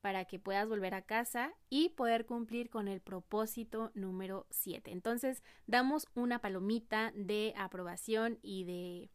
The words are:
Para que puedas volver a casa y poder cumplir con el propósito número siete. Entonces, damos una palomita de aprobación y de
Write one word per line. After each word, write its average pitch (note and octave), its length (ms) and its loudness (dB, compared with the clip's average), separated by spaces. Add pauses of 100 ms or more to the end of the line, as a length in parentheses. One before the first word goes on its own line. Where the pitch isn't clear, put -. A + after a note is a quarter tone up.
Para F#3+ 240 -2
que G3 140 -10
puedas G3+ 300 0
volver F#3+ 260 0
a F#3+ 80 -4
casa A#3+ 500 -2 (160)
y D#4 220 4
poder A#3 340 4
cumplir A#3 460 -2
con G#3 180 -2
el G3 120 -2
propósito A3 920 -2
número F#3+ 560 -4
siete. - 420 -4
Entonces, A#3 500 0 (240)
damos C4 480 4
una A#3+ 260 2
palomita G#3+ 720 0
de G#3 420 0
aprobación G3+ 880 0
y F#3+ 220 -4
de F3 500 -6